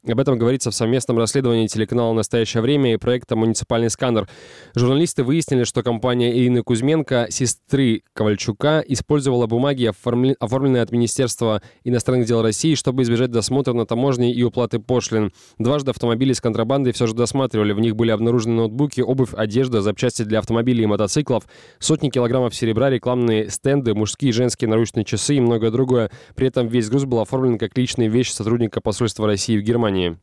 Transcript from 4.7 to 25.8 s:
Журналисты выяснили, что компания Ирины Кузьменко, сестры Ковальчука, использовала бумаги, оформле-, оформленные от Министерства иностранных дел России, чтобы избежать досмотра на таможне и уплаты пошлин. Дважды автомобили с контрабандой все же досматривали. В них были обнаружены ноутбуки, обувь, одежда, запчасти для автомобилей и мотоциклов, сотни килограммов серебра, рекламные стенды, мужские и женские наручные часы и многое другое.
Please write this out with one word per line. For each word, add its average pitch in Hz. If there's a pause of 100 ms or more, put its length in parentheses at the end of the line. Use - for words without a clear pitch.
Журналисты 135
выяснили, 135
что 113
компания 120
Ирины 123
Кузьменко, 127
сестры 123 (100)
Ковальчука, 113
использовала 131
бумаги, 123
оформле-, 123
оформленные 131
от 107
Министерства 117 (240)
иностранных 123
дел 117
России, 123
чтобы 131
избежать 117
досмотра 127
на 117
таможне 123
и 120
уплаты 120
пошлин. 110 (280)
Дважды 135
автомобили 120
с -
контрабандой 120
все 120
же 110
досматривали. 113
В 101
них 113
были 113
обнаружены 113
ноутбуки, 117
обувь, 123
одежда, 110
запчасти 110
для 110
автомобилей 117
и 107
мотоциклов, 107 (400)
сотни 156
килограммов 120
серебра, 113
рекламные 117
стенды, 135
мужские 107
и 113
женские 120
наручные 110
часы 143
и 135
многое 117
другое. 123 (240)